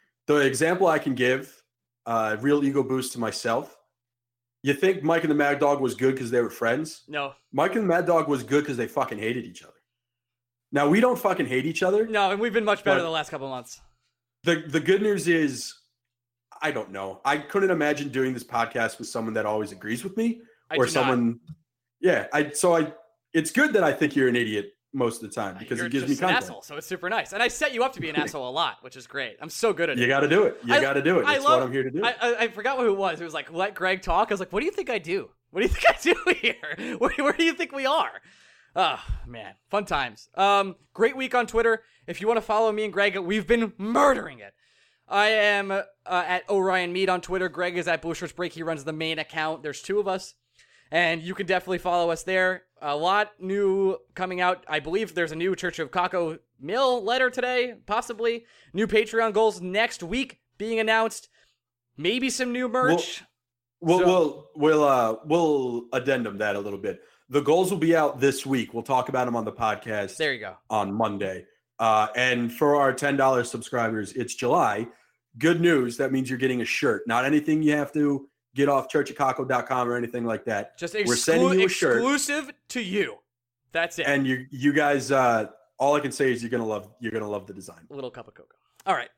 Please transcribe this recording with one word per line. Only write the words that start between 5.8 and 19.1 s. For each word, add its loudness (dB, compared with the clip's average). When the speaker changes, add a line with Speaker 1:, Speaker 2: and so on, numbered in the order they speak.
Speaker 1:
was 0
good 2
'cause -6
they 2
were -2
friends? -2
Speaker 2:
No. -6
Speaker 1:
Mike 2
and 0
the 2
Mad 2
Dog 4
was 0
good 2
'cause -6
they -2
fucking -4
hated -4
each -18
other. -20
Now, 2
we 6
don't 4
fucking 0
hate -2
each -2
other. 2
Speaker 2:
No, 0
and -2
we've 0
been 0
much 0
better 4
Speaker 1:
But -4
Speaker 2:
the -4
last -4
couple -10
months. -12
Speaker 1:
the, 2
the 0
good 2
news 0
is, 0
I -2
don't -8
know. -10
I 0
couldn't 0
imagine 0
doing 0
this -8
podcast -2
with -12
someone -4